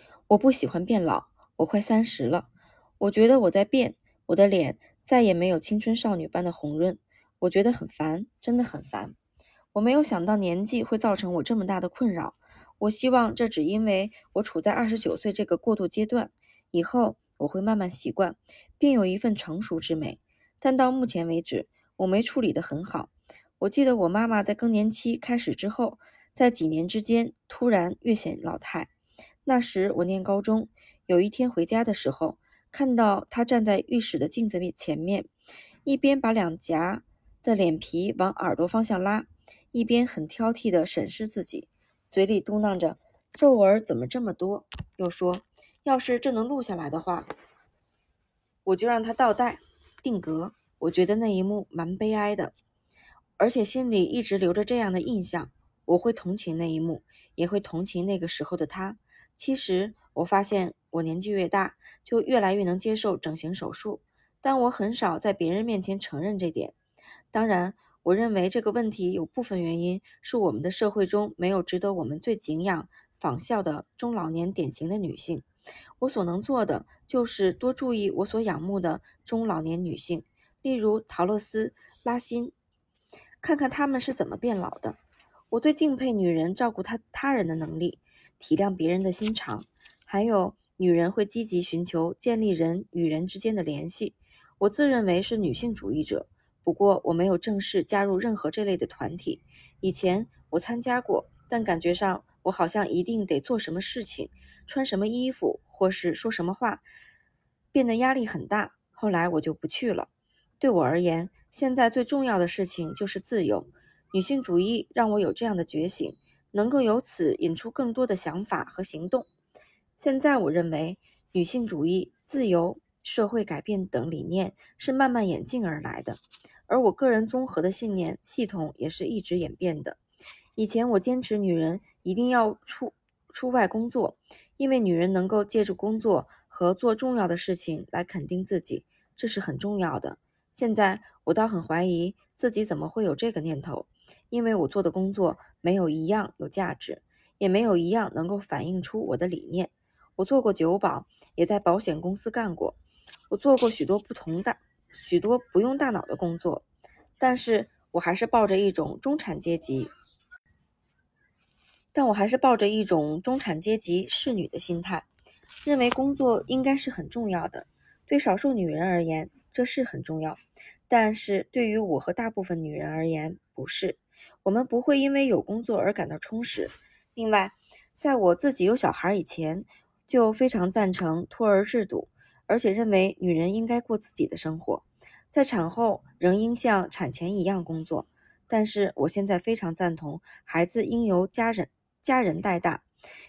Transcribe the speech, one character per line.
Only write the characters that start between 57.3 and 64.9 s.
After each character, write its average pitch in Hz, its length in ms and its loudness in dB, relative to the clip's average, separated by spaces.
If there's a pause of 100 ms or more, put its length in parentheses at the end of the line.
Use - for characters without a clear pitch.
也 170 140 -2
会 202 120 -2
同 175 240 -4
情 180 220 -4
那 196 140 -2
个 165 80 -4
时 - 160 -6
候 - 120 -4
的 160 120 -2
他。 190 320 -10 (380)
其 269 180 -2
实 196 400 -2 (180)
我 170 120 -2
发 196 180 2
现 196 320 -2 (160)
我 165 100 -2
年 160 180 -4
纪 202 120 -6
越 185 180 0
大， - 260 0 (280)
就 233 180 0
越 254 180 2
来 190 140 4
越 202 100 2
能 180 140 0
接 220 180 -2
受 208 220 0
整 160 180 -6
形 165 200 -8
手 - 180 -8
术， - 280 -8 (380)
但 269 220 2
我 240 80 4
很 220 240 -2